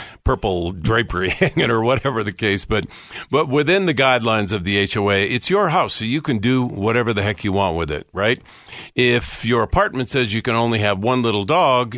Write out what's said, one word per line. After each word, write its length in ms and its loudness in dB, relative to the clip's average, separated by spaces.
purple 480 0
drapery 580 0
<laughs> 0 -
hanging 400 0
or 120 0
whatever 420 0
the 80 -4
case, 320 -2
but, 220 -2
but 180 2
within 380 2
the 80 2
guidelines 560 2
of 140 -2
the 120 0
H 200 0
O 140 2
A, 140 2
it's 260 -4
your 180 4
house, 260 0
so 100 -6
you 180 -2
can 160 0
do 260 2
whatever 480 0
the 100 0
heck 220 -2
you 80 0
want 240 0
with 140 -2
it, 220 -6
right? 280 0
If 500 0
your 180 2
apartment 460 0
says 240 -2
you 100 -2
can 120 -2
only 240 2
have 200 0
one 240 0
little 220 0
dog 540 2